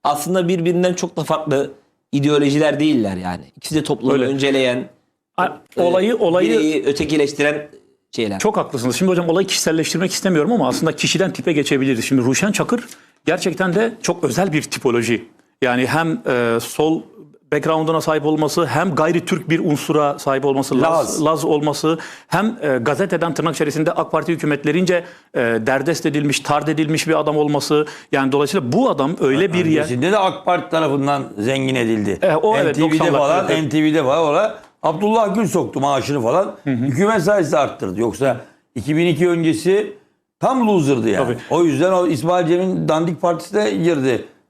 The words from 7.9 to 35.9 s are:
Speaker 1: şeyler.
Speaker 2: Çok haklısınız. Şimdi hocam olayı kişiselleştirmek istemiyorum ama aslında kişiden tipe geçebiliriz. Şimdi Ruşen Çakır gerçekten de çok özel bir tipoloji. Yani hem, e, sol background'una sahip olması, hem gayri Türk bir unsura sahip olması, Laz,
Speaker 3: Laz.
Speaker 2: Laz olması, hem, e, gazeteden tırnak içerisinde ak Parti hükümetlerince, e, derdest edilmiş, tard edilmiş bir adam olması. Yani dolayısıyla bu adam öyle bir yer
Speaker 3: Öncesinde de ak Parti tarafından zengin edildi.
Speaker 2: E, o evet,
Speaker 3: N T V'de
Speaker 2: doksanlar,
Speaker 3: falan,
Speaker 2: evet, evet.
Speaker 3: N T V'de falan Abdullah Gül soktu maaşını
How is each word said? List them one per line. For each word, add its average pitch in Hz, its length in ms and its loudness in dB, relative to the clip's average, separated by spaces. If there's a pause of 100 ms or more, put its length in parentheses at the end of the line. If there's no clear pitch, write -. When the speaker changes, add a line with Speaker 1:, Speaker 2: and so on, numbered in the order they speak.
Speaker 1:
şeyler. 101 280 -4
Speaker 2:
Çok 202 180 0
haklısınız. 123 380 -2
Şimdi 185 160 2
hocam 170 180 0
olayı 190 180 2
kişiselleştirmek 160 640 -2
istemiyorum 175 400 0
ama 170 160 2
aslında 160 280 -2
kişiden 185 380 -2
tipe 160 200 -2
geçebiliriz. 135 520 0
Şimdi 135 160 2
Ruşen 135 300 0
Çakır 135 360 -2 (380)
gerçekten 175 500 0
de 226 260 0
çok 175 220 -2
özel 151 300 0
bir 147 80 0
tipoloji. 117 640 0 (360)
Yani 127 260 2
hem, 160 400 0
e, 120 340 2
sol 160 400 -2 (500)
background'una 156 500 0
sahip 156 240 0
olması, 156 400 2
hem 147 300 0
gayri 165 300 0
Türk 165 240 -4
bir 160 100 2
unsura 147 600 0
sahip 135 260 -2
olması, 135 360 0
Laz, 165 100 2
Speaker 3:
Laz. 160 340 0
Speaker 2:
Laz 156 200 0
olması, 151 520 0 (300)
hem, 220 340 0
e, 135 160 0
gazeteden 156 560 0
tırnak 156 220 -2
içerisinde 151 360 0
ak 160 200 -2
Parti 160 220 -2
hükümetlerince, 160 680 0 (300)
e, - 60 -2
derdest 127 680 0
edilmiş, 147 340 0
tard 151 280 -2
edilmiş 156 400 -2
bir 156 120 2
adam 151 180 0
olması. 147 480 2 (260)
Yani 135 200 0
dolayısıyla 143 400 0
bu 233 180 2
adam 143 320 0
öyle 156 320 2
bir 175 120 0
yer 156 160 2
Speaker 3:
Öncesinde 127 300 -2
de 214 60 2
ak 185 280 -2
Parti 175 240 0
tarafından 143 540 0 (140)
zengin 131 380 0
edildi. 107 460 0
Speaker 2:
E, 143 140 2
o 160 220 2
evet, 139 80 2
Speaker 3:
N 151 80 0
T 147 80 0
V'de 160 180 2
Speaker 2:
doksanlar, 156 200 2
Speaker 3:
falan, 151 200 2
Speaker 2:
evet, 190 120 -2
evet. 160 120 0
Speaker 3:
N 131 60 -4
T 156 140 2
V'de 156 200 2
falan 160 500 2 (300)
Abdullah 202 520 0
Gül 214 120 0
soktu 139 320 -2
maaşını 139 420 0